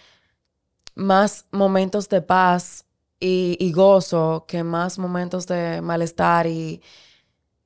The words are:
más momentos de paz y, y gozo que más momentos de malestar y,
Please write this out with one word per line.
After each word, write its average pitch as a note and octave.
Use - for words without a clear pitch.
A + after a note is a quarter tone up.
más G3
momentos F#3+
de F#3+
paz F3+
y, F#3
y F#3
gozo E3+
que E3+
más E3+
momentos F3+
de E3+
malestar E3+
y, E3